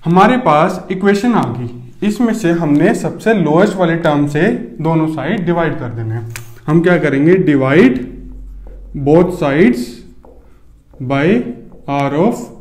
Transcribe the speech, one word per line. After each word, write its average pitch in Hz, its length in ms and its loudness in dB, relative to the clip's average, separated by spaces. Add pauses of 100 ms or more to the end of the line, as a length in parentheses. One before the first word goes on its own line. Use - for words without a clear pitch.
हमारे 196 340 4
पास 165 520 0
equation 202 440 0
आ 156 80 0 (100)
गई, 123 160 -8 (400)
इसमें 220 260 0
से 170 180 -2
हमने 160 420 2
सबसे - 400 -2
lowest 180 420 2
वाले 165 200 0
term 147 320 0
से 147 140 0 (380)
दोनों 160 280 0
side 156 380 -4
divide 165 320 0
कर 123 120 -8
देना 110 240 -6
है। 113 200 -10 (320)
हम 160 160 4
क्या 180 160 4
करेंगे, 147 360 2 (120)
divide 143 520 4 (1080)
both 180 320 4
sides 160 480 2 (1120)
by 139 240 -2 (640)
r 139 300 -2
of 214 260 0 (160)